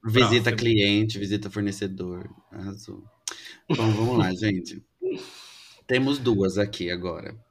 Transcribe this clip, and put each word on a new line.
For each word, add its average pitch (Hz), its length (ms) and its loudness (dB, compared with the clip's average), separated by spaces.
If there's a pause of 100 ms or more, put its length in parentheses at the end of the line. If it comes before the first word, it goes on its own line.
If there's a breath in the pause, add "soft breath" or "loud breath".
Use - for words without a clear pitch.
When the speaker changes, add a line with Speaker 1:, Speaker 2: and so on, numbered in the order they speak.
Speaker 1:
Visita 117 440 4
Speaker 2:
Próximo. 110 60 -2
Speaker 1:
cliente, 107 600 4
visita 98 320 -4
fornecedor. 92 800 -6 (220)
Arrasou. 98 520 -12 (720 loud breath)
Bom, 113 180 4
vamos 113 260 2
lá, 95 140 4
<laughs> 92 40 -6
gente. 98 460 -2 (1040 loud breath)
Temos 135 320 0
duas 101 400 2
aqui 95 320 -2
agora. 90 440 -8 (160)